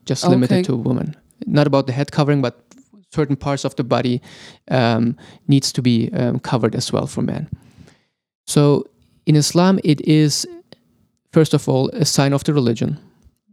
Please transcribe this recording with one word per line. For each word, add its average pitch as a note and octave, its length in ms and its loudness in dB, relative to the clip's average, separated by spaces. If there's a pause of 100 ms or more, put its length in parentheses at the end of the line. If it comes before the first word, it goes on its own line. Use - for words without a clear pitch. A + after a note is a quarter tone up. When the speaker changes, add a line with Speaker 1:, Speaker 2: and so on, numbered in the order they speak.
Speaker 1:
just C3+ 220 -4
limited B2 320 4
Speaker 2:
Okay. F3+ 40 0
Speaker 1:
to C#3 120 -2
women. B2+ 400 -4 (300)
Not D3 220 2
about C#3 200 0
the B2+ 60 -2
head C#3+ 180 -4
covering, C#3+ 300 2
but A#2+ 200 -4 (500)
certain C#3+ 220 -2
parts C#3 300 -4
of C3+ 100 -6
the D3+ 80 -2
body, B2 380 -2 (500)
um, A#2 440 0 (320)
needs C#3 260 2
to C3+ 80 -6
be, A#2 320 2
um, B2 260 -2
covered A2+ 360 -2
as - 180 -6
well G#2 140 -2
for - 160 -6
men. D3+ 240 -6 (1000)
So C#3+ 360 2 (420)
in D3+ 100 4
Islam, F3 480 2
it D3+ 180 2
is, D#3 460 2 (840)
first D#3+ 220 2
of D3 160 -2
all, C3 200 0
a F3 160 -4
sign C#3 280 0
of C#3 100 -2
the D#3 100 -2
religion. A#2+ 440 0 (560)